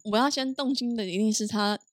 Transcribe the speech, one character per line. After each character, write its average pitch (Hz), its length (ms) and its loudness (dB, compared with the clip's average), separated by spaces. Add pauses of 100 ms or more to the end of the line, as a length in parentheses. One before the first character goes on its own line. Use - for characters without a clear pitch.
(120)
我 214 60 2
要 262 100 4
先 262 280 -2
动 277 180 0
心 240 220 -2
的 208 100 -2
一 185 120 -2
定 214 140 4
是 214 140 0
他， 208 320 0 (160)